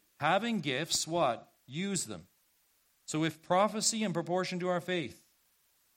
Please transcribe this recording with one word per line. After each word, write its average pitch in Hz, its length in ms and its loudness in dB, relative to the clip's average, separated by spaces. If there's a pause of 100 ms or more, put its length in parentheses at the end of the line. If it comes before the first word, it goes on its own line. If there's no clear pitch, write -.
(200)
"Having 202 400 2
gifts," 147 480 -2
what? 156 440 0 (140)
"Use 180 400 -4
them. 98 220 -12 (800)
So 156 200 -2
if 156 160 -4
prophecy 208 600 2
in 190 100 0
proportion 175 460 -2
to 180 100 0
our 180 100 2
faith." 175 420 -4 (760)